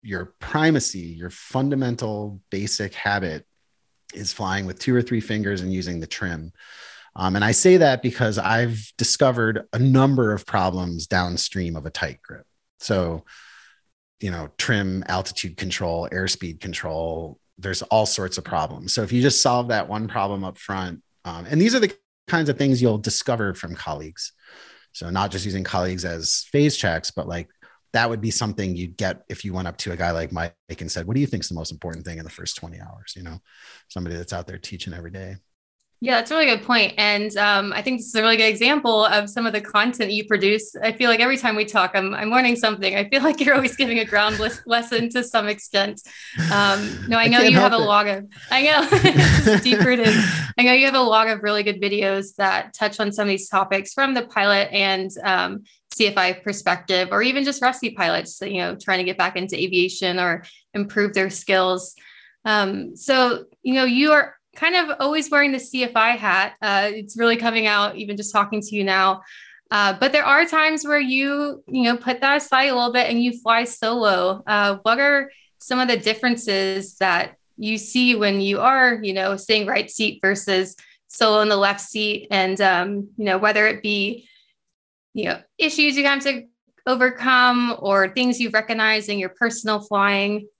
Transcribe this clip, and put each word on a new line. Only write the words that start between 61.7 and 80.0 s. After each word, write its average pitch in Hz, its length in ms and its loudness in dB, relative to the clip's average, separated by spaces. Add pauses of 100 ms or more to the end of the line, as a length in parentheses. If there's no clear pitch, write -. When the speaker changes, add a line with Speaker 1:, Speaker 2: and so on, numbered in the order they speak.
Speaker 2:
Um, 196 520 -2
so, 254 500 0 (160)
you 254 100 -2
know, 262 140 2
you 269 260 4
are 285 220 4 (200)
kind 339 200 0
of 311 260 0
always 294 300 0
wearing 285 220 4
the 262 60 -4
C 254 260 -4
F 240 100 -6
I 226 160 4
hat. 202 500 0
Uh, 202 320 0
it's 208 260 -10
really 233 180 4
coming 226 300 0
out, 208 300 2
even 208 200 -8
just 208 160 -8
talking 208 280 0
to 208 140 -10
you 202 100 0
now. 190 380 2 (480)
Uh, 202 280 2
but 269 140 2
there 294 120 4
are 294 200 6
times 311 400 0
where 294 160 2
you, 277 640 -2
you 254 180 0
know, 240 120 2
put 240 240 -4
that 277 180 2
aside 269 280 2
a 262 80 0
little 240 180 0
bit 247 160 2
and 233 140 2
you 240 180 0
fly 226 240 2
solo. 202 800 0
Uh, 202 360 2
what 233 160 2
are 277 320 2 (280)
some 254 200 -4
of 254 100 2
the 240 80 2
differences 202 1000 -2
that 185 400 0 (200)
you 214 220 -4
see 247 360 2
when 202 260 2
you 196 200 0
are, 254 420 4
you 196 100 -4
know, 190 240 -2
staying 208 300 0
right - 240 -2
seat - 320 -2